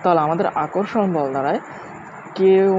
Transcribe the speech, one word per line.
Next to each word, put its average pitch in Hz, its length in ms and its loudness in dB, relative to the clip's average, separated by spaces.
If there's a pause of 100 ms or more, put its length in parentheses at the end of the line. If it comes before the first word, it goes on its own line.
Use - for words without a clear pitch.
তাহলে 170 180 4
আমাদের 165 260 0
আকর্ষণ 190 640 -2
বল 143 200 -2
দাঁড়ায় 139 260 0 (760)
কে 190 320 6 (120)